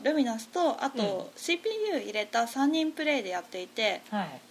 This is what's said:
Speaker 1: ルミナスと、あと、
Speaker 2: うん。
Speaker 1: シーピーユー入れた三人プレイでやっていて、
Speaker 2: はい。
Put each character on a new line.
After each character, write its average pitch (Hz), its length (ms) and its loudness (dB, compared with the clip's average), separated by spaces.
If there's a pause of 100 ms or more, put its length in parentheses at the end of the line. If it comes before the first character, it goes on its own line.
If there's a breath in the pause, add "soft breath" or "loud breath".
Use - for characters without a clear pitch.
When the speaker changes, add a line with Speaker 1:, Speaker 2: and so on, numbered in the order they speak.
Speaker 1:
ル 302 120 2
ミ 294 80 4
ナ 226 160 0
ス - 80 -12
と、 330 360 0
あ 277 60 0
と、 202 460 -2
Speaker 2:
う - 20 -18
ん。 - 20 -18
Speaker 1:
シ 339 140 0
ー 349 80 -2
ピ 440 80 -2
ー 440 40 -2 (200)
ユ 262 80 0
ー - 20 -8
入 208 100 -8
れ 214 120 -2
た 233 220 0
三 277 240 4
人 311 200 4
プ 311 120 -4
レ 294 160 2
イ 214 40 -4
で 190 60 -6
や 180 120 -2
っ - 20 -12
て - 180 -8
い 180 60 -8
て、 214 420 0
Speaker 2:
は 208 140 -2
い。 143 160 -8 (120)